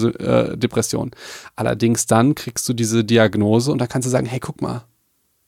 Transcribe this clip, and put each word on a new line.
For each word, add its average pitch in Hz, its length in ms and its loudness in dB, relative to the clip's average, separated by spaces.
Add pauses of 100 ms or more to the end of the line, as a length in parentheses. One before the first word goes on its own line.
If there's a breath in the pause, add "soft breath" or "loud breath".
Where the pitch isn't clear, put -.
(200)
äh, - 380 2
Depression. 117 540 -2 (440 loud breath)
Allerdings 117 520 0
dann 120 280 4
kriegst - 320 -8
du 131 60 -2
diese 113 300 0
Diagnose 110 680 4
und - 80 0
da 120 80 -2
kannst 127 200 -4
du - 20 -2
sagen, 127 160 0
hey, 120 140 -8
guck - 220 -10
mal, 120 220 -6 (640)